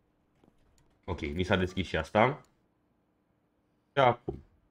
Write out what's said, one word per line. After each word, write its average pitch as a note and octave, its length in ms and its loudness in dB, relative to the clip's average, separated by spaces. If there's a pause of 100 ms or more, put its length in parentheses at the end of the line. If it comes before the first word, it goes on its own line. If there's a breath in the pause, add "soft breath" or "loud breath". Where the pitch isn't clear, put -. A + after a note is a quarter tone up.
(1040)
Ok, - 160 -8
mi D#2 220 -4
s-a G2 140 2
deschis F#2 300 -2
și - 100 -6
asta. A2 480 0 (1500)
Și - 60 -2
acum A#2+ 440 0 (280)